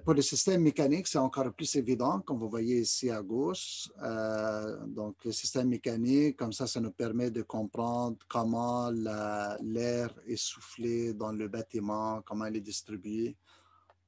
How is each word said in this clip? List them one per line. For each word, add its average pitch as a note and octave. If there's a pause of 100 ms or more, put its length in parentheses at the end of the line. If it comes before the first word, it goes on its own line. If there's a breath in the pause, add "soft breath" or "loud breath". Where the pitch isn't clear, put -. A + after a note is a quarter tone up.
pour D#3+
le C#3+
système F3
mécanique, D#3
c'est D#3
encore C3
plus -
évident, C3
comme C#3
vous A2
voyez A#2
ici A#2+
à A2
gauche. C3 (100)
Euh, A2
donc, G#2+
le A2+
système B2+
mécanique, B2+
comme A#2
ça, A#2+
ça -
nous A2
permet A#2
de A2+
comprendre A#2 (120)
comment A#2+
la, G#2
l'air A#2 (100)
est A#2+
soufflé A#2
dans G#2+
le G#2+
bâtiment, A2
comment G#2+
il A2
est -
distribué. G#2+ (720 soft breath)